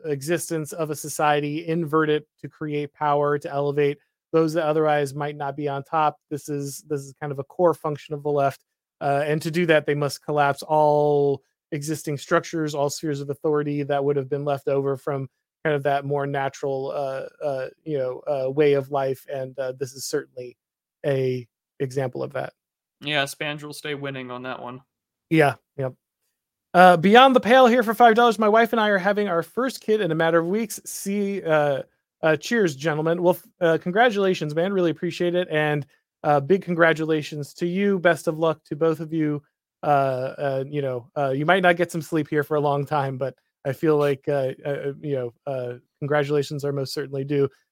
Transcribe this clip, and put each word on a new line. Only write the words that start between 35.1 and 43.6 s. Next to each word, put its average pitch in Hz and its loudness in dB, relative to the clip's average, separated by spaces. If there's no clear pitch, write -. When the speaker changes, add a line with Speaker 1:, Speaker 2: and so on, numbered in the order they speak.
Speaker 1:
it. 180 -2
And, 151 0
uh, 147 4
big 175 2
congratulations 160 0
to 175 -4
you. 196 0
Best 165 2
of 156 -2
luck 160 -2
to - -10
both 160 0
of 160 -8
you. 151 -2
Uh, 135 0
uh, 135 -4
you 147 -6
know, 127 -6
uh, 143 0
you 139 -2
might 180 2
not 175 4
get 170 -2
some 165 -4
sleep 156 -2
here 151 0
for 151 -2
a 147 2
long 143 0
time, 135 -2
but 131 -6